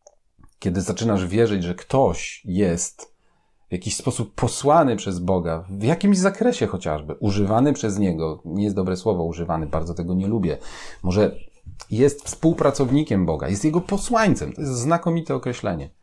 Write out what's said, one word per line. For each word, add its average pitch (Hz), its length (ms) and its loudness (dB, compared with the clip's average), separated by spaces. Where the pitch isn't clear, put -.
Kiedy 95 220 0
zaczynasz 98 460 0
wierzyć, 104 360 2
że 87 120 -2
ktoś - 680 0
jest 90 680 -2
w - 40 -6
jakiś 92 240 -6
sposób - 380 -4
posłany 139 600 4
przez 95 220 -4
Boga, 87 520 -2
w 101 120 -8
jakimś 175 360 4
zakresie 190 480 2
chociażby, 76 480 -6
używany 107 580 2
przez 107 260 -2
Niego, 80 460 0
nie 90 200 -2
jest 101 120 0
dobre 92 200 0
słowo 90 280 0
używany, 82 420 -4
bardzo 80 280 -4
tego 87 200 -2
nie 95 120 0
lubię. 95 320 0
Może 95 340 2
jest 135 340 2
współpracownikiem 139 1040 2
Boga, 76 220 -2
jest 98 160 -2
Jego 156 160 2
posłańcem, 196 720 0
to - 80 -12
jest 139 140 -2
znakomite 165 600 0
określenie. 104 560 -4